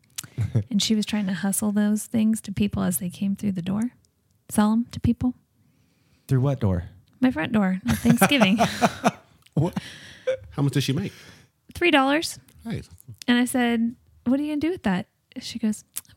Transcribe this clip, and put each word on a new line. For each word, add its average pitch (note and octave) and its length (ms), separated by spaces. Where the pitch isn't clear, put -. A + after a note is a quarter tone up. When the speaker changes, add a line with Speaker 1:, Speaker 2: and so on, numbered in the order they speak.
Speaker 1:
<laughs> G#2+ 320
Speaker 2:
And G3 120
she A3 140
was G#3 100
trying G#3 220
to G3 60
hustle G3 380
those G#3 340
things A3 360
to G#3 100
people G3+ 320
as F#3 140
they F3+ 120
came G3 260
through G3+ 160
the F#3 100
door. G#3 300
Sell G#3 220
'em A#3 200
to - 80
people. B3 360
Speaker 1:
Through C3 140
what C3+ 180
door? F2 260
Speaker 2:
My B3+ 120
front D#4 200
door F#3+ 340
at A#3 120
Thanksgiving. A#3 680
Speaker 1:
<laughs> - 40
What? D#3+ 220
Speaker 3:
How C#3+ 140
much C#3 100
did C#3 80
she C3 120
make? G2+ 200
Speaker 2:
Three F4 160
dollars. C#4+ 480
Speaker 3:
Nice. A3 240
Speaker 2:
And A#3+ 100
I B3 80
said, A#3+ 500
"What C4 140
are D4 40
you D4+ 100
gonna D4 80
do D#4 100
with F#4 100
that?" F#3 240
She - 180
goes, G#3+ 240
"I'm - 80